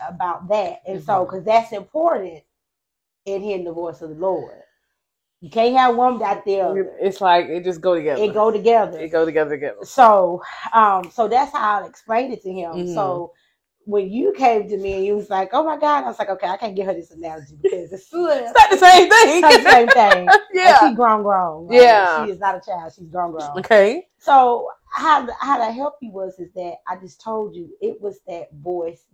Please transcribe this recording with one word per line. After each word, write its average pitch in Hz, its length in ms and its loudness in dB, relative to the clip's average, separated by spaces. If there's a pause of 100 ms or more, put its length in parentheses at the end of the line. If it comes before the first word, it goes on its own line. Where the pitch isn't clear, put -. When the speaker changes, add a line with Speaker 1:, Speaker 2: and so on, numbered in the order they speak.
Speaker 1:
about 180 420 -10
that. 202 380 -6
And 190 160 -12
so, 214 100 -4 (120)
Speaker 2:
Mm-hmm. 180 40 -10
Speaker 1:
'cause 190 140 -14
that's 226 300 0
important 202 720 -6 (800)
in 196 160 -8
hearing 190 240 -8
the 170 80 -12
voice 170 280 -12
of 156 80 -16
the 151 60 -16
Lord. 165 400 -8 (840)
You 165 100 -20
can't 240 260 -2
have 254 180 2
one 254 180 0
without 208 320 -6
the 196 160 -2
other. 185 380 -6
Speaker 2:
It's 190 220 -4
like, 175 240 2
it 170 180 -8
just 175 160 -6
go 185 160 -2
together. 160 280 -4
Speaker 1:
It 208 100 -4
go 214 180 0
together. 202 480 0
Speaker 2:
It 160 100 -12
go 160 140 0
together, 156 280 -2
together. 131 320 -8
Speaker 1:
So, 190 580 4 (320)
um, 202 380 2
so 220 180 -4
that's 269 240 0
how 214 300 -2
I - 20 -14
explained 240 480 -6
it - 100 -14
to 185 80 -12
him. 180 220 -10
Speaker 2:
Mm-hmm. 175 220 -8
Speaker 1:
So 180 360 -6 (540)
when 202 260 -4
you 320 220 -2
came 226 340 0
to 202 100 -6
me 196 180 -8
and 190 100 -4
you 208 100 -2
was 202 140 -8
like, 190 240 -4
"Oh 302 100 0
my 311 140 -6
God," 294 260 -2
I 254 40 -10
was 226 120 -10
like, 196 100 -6
Okay, 190 180 -8
I 190 100 -6
can't 208 180 -12
give 190 120 -6
her 190 60 -4
this 165 180 -14
analogy 156 500 -18
because 190 320 -4
it's - 160 -20
Speaker 2:
<laughs> - 40 -18
It's - 0 - (460)
not 427 100 6
the 392 80 2
same 359 320 8
thing. 440 200 6
Speaker 1:
It's 339 120 2
not 311 220 6
the 349 60 4
same 415 200 6
thing. 202 380 4 (140)
Speaker 2:
<laughs> 403 120 -12
Yeah. 359 300 6
Speaker 1:
And 262 80 4
she 220 40 -6
grown, 220 280 2
grown. 180 440 -4
Like, 233 140 2
Speaker 2:
Yeah. 185 440 6
Speaker 1:
she 202 60 -6
is 175 80 -14
not 190 160 -4
a 185 100 -14
child. 170 280 -10
She's 170 140 -20
grown, 175 240 -8
grown. 151 280 -12
Speaker 2:
Okay. 220 480 2 (100)
Speaker 1:
So 254 520 2 (220)
how, 269 360 -2 (120)
how 262 200 -2
that 226 140 -6
helped 285 280 -10
you 220 100 -16
was, 190 280 -12
is 170 140 -16
that 175 220 -12 (120)
I 185 100 -10
just 185 240 -20
told 214 340 -10
you 170 140 -18 (120)
it 202 200 -8
was 196 260 -12
that 170 240 -16 (100)
voice 170 520 -10